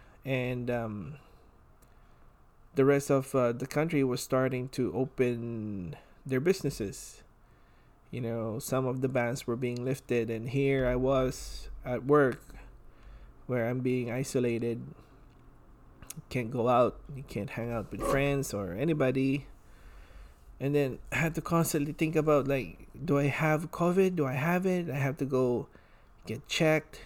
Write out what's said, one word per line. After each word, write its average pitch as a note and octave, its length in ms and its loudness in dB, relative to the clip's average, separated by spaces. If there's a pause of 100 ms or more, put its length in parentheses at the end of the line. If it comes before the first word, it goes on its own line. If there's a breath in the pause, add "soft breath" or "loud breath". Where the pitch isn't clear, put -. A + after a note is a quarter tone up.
(240 loud breath)
and, B2 480 -2
um, A2 460 -4 (1600 soft breath)
the C3+ 100 4
rest C#3 240 4
of, C3+ 260 2
uh, B2 160 4
the B2+ 160 -6
country D3+ 380 2
was B2 160 0
starting C3 480 0
to A#2 240 -2
open A#2 1000 -2 (300 soft breath)
their C3 140 0
businesses. - 840 -2 (880 soft breath)
You B2 120 -8
know, A2+ 380 -4
some C3 260 0
of B2+ 160 -2
the C3 80 2
bans B2 360 0
were A#2 120 0
being B2 260 -2
lifted, B2 460 0
and A2+ 200 -4
here C3+ 380 2
I B2 80 2
was C3 720 0 (160)
at B2 220 -4
work, C#3 360 6 (1080 loud breath)
where B2 200 0
I'm B2+ 120 -2
being B2+ 300 0
isolated. A#2+ 720 0 (1300 soft breath)
You D#3 140 -16
can't A#2+ 220 -4
go A#2+ 180 0
out, A#2+ 320 4 (120)
you C3+ 100 -12
can't - 260 -8
hang A#2 220 -6
out A#2 200 -6
with G2 100 -8
friends C#3 520 0
or G2+ 180 -4
anybody. C3+ 760 0 (1120 soft breath)
And C#3 140 0
then C#3 260 2 (120)
I - 60 -2
had D#3 180 0
to D#3+ 60 -2
constantly D#3+ 520 2
think D#3+ 220 0
about, D3 320 4
like, B2+ 400 -2 (180)
do C#3+ 140 4
I C#3+ 80 4
have D#3 440 0
covid? F#3 440 2
Do D#3 100 2
I C3 80 -2
have E3+ 320 0
it? F3+ 240 0
I C3+ 60 -4
have C#3 220 -2
to C#3 80 -2
go B2+ 420 2 (580 soft breath)
get A2 220 -8
checked. D#3 580 0